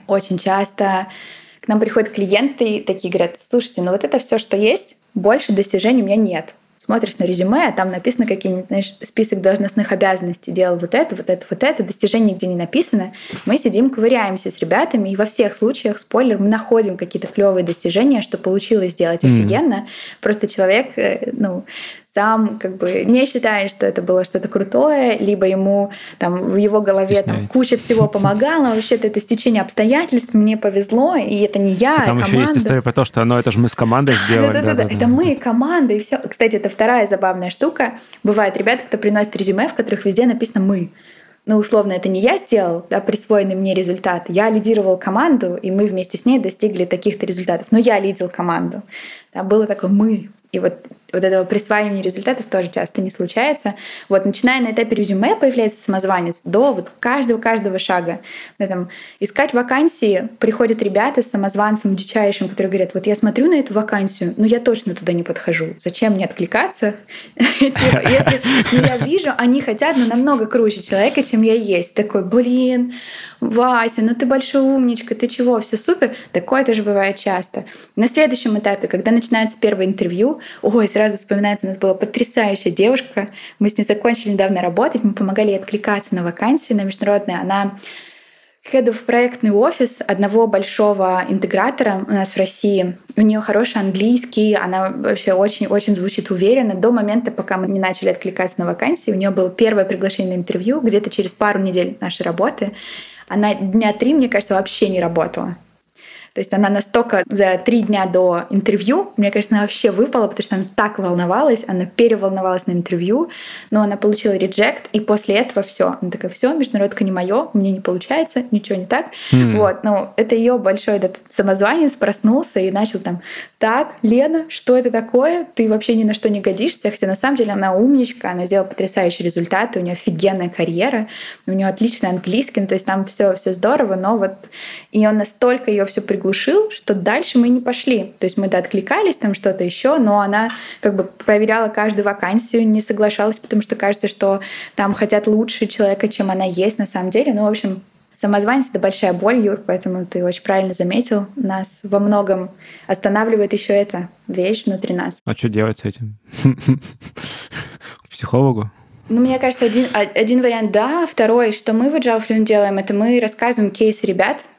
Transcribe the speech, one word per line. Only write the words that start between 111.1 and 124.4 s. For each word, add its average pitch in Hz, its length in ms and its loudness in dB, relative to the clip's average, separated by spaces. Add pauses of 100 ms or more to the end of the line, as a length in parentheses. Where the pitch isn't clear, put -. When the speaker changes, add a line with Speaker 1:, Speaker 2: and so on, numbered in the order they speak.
Speaker 1:
она 180 200 -4
переволновалась 190 840 0
на 180 40 -2
интервью, 180 580 -2 (420)
но 214 100 2
она 202 140 0
получила 208 400 0
реджект, 196 560 -2
и 214 80 0
после 208 340 0
этого 220 320 0
всё. 185 340 -2
Она 180 120 -4
такая: - 180 -8
«Всё, 254 240 -2
международка 208 480 -2
не 190 80 0
моё, 190 420 -2
мне 196 200 2
не 190 80 -4
получается, 247 720 -2
ничего 208 260 -2
не 180 80 -8
так». 254 200 -2 (260)
Speaker 2:
Хм. 131 240 4
Speaker 1:
Вот, 202 260 2
ну, 208 340 0
это 220 200 2
её 233 220 4
большой 196 400 0
этот 185 280 -2
самозванец 214 720 2
проснулся 220 640 0
и 190 100 0
начал 202 300 -2
там: 175 220 -6 (360)
«Так, 233 300 0 (140)
Лена, 294 480 2